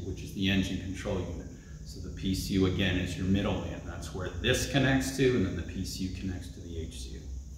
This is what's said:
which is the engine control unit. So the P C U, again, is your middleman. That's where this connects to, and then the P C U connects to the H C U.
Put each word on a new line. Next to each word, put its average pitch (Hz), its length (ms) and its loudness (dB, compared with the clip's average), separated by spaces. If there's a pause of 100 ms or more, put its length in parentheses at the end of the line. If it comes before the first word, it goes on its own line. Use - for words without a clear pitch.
which - 140 -6
is 80 100 -8
the 95 160 2
engine 95 320 2
control 92 380 -2
unit. - 280 -6 (380)
So - 160 -10
the - 140 -8
P 95 200 0
C 95 200 0
U, 95 100 6
again, 92 320 4
is - 200 -2
your 95 100 0
middleman. 92 580 2
That's - 280 -8
where 90 160 -4 (120)
this 120 300 4
connects 131 460 4
to, 123 200 6
and 95 80 4
then 87 100 0
the - 80 -2
P 92 220 -4
C - 200 -4
U 92 140 -4
connects 92 300 -4
to - 100 -12
the 82 180 -8
H - 260 -6
C - 80 -8
U. - 100 -10 (360)